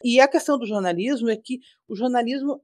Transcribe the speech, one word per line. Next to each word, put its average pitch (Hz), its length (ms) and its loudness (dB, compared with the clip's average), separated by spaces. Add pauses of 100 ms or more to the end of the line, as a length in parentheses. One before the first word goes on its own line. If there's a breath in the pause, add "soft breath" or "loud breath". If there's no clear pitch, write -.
E 247 160 4
a 269 80 8
questão 294 300 0
do 233 80 -6
jornalismo 208 640 -2
é 214 80 -2
que 247 220 -10 (280 soft breath)
o 220 80 -12
jornalismo 254 680 -2